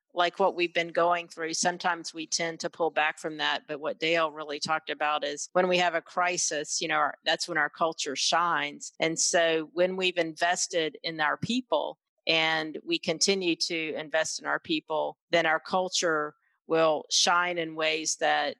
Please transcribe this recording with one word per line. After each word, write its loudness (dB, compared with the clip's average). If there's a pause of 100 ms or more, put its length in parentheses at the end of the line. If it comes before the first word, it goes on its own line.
(140)
like 2
what 2
we've 0
been 0
going 2
through, -6
sometimes -2
we -10
tend -4
to -6
pull 0
back 0
from -8
that. -2
But -6
what -6
Dale 2
really -8
talked -2
about -2
is -6
when 4
we 4
have 2
a -2
crisis, -2
you -4
know, 0
our, 2
that's 0
when -2
our 2
culture -2
shines. 0
And 0
so 2
when 2
we've 0
invested 0
in -6
our 2
people -2 (280)
and 0
we -2
continue 0
to -4
invest -2
in -12
our 0
people, -2 (120)
then 4
our 2
culture -2 (340)
will 2
shine 2
in -4
ways -2
that 0